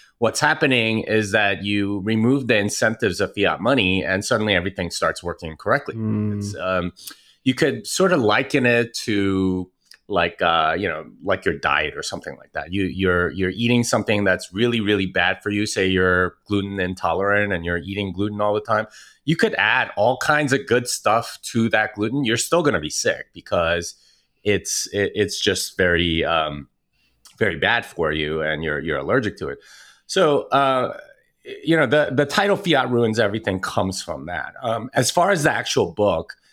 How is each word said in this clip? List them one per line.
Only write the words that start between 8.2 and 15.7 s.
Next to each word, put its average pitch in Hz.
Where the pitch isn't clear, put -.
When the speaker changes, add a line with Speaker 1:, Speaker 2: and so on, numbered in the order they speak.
Speaker 1:
liken 123
it 120
to, 95
like, 87
uh, 82
you 98
know, 82
like, 92
your 87
diet 73
or 76
something 80
like -
that. 78
You, 98
you're, 90
you're 92
eating 117
something 107
that's 92
really, 117
really 101
bad 92
for -
you. 104
Say 104